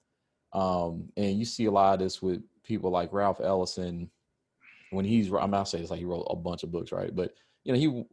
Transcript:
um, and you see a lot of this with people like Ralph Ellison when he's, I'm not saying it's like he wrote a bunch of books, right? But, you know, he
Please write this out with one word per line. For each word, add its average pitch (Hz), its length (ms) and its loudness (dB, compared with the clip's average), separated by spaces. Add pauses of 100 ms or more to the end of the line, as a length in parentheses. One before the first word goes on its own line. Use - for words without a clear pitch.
(540)
um, 87 640 0
and 101 220 0
you 113 60 -2
see 117 200 -2
a 104 60 4
lot 98 240 6
of 92 40 0
this 92 220 -2
with 90 220 -2 (200)
people 92 280 -2
like 87 220 0
Ralph 101 280 0
Ellison 90 680 -2 (800)
when 95 140 0
he's, 107 280 4
I'm 98 180 2
not 98 140 2
saying 85 180 -4
it's 85 80 -8
like 85 80 -6
he 87 60 -6
wrote 87 240 -4
a - 60 -2
bunch 87 280 -6
of 82 80 -8
books, 87 200 -6
right? 92 240 -4
But, 90 200 -2 (300)
you 131 80 0
know, 123 60 4
he 139 340 0